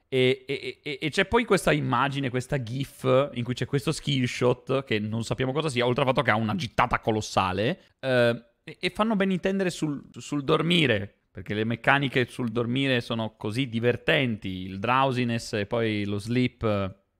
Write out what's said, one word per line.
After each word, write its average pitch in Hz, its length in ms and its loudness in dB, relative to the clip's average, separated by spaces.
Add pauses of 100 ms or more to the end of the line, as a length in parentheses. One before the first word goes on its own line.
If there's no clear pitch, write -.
E, 127 360 2
e, 123 380 -8
e, 143 180 -8
e 156 80 -2
c'è 190 140 0
poi 233 220 0
questa 180 260 2
immagine, 135 580 0
questa 127 320 -4
GIF 131 760 0
in 120 100 -4
cui 123 80 -4
c'è 127 120 -4
questo 147 280 -2
skill 131 320 -2
shot 127 580 0
che 110 160 0
non 110 240 -4
sappiamo 131 300 -2
cosa 156 160 -2
sia, 120 160 0
oltre 127 160 2
al 131 80 4
fatto 131 120 2
che 117 100 2
ha 107 40 4
una 107 200 0
gittata 120 440 0
colossale, 104 800 0 (220)
eh, 120 420 2 (220)
e, - 160 -16
e 180 80 -2
fanno 220 260 0
ben 196 160 0
intendere 190 380 0
sul, 151 420 -4
sul 143 320 -6
dormire, 151 880 2
perché 104 220 -10
le 107 100 -2
meccaniche 131 640 0
sul 123 240 -6
dormire 123 480 0
sono 113 380 -4
così 117 320 -4
divertenti, 117 800 0
il 92 300 -8
drowsiness 123 760 2
e 104 120 -2
poi 110 380 -2
lo 101 160 -4
sleep, 107 760 -2 (240)